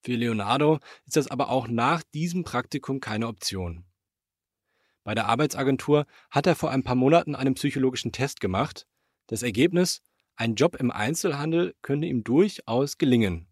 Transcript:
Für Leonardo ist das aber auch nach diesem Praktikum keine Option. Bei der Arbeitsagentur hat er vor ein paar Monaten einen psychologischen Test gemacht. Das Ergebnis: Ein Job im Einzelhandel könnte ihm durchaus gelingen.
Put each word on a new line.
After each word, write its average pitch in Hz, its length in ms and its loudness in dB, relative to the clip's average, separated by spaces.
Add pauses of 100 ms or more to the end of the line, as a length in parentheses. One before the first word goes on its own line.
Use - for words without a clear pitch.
Für 123 120 -4
Leonardo 120 640 2 (260)
ist - 100 -6
das 143 160 0
aber 127 180 -2
auch 120 200 -2
nach 127 340 0 (100)
diesem 170 300 -4
Praktikum 135 560 -6
keine 113 280 -4
Option. 90 580 -8 (1200)
Bei 104 100 -4
der 113 120 0
Arbeitsagentur 139 760 2 (240)
hat - 160 0
er 165 100 4
vor - 160 -4
ein 131 120 0
paar 127 120 0
Monaten 147 400 4
einen 135 180 0
psychologischen 131 580 -2
Test - 300 -4
gemacht. 101 440 -2 (420)
Das 110 160 -6
Ergebnis: 165 580 2 (340)
Ein 117 200 -2
Job 131 200 4
im 120 160 0
Einzelhandel 160 920 -2
könnte 147 260 -2
ihm 127 180 -2
durchaus 139 720 0
gelingen. 110 540 2